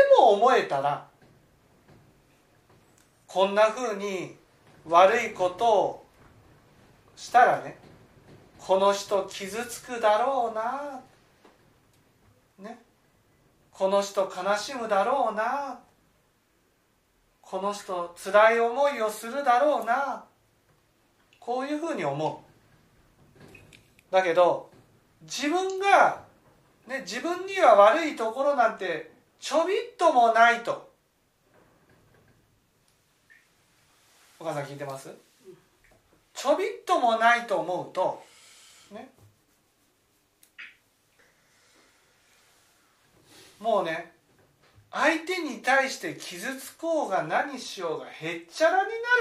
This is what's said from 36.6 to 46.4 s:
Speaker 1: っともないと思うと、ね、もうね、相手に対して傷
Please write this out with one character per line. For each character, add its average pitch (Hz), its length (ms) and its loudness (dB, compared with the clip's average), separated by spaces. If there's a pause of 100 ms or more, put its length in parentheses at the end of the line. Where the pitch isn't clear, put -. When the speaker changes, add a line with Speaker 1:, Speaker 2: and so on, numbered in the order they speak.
Speaker 1:
っ - 200 -10
と 349 140 0
も 226 180 2
な 233 200 4
い 226 100 -10
と 190 120 -2
思 160 300 -6
う - 40 -20
と、 - 280 -4 (680)
ね、 247 220 -20 (4000)
も 208 220 0
う - 20 -6
ね、 165 280 -8 (760)
相 302 300 0
手 359 200 -6
に 254 200 -10
対 262 280 2
し - 100 -12
て 151 160 -10
傷 233 440 -12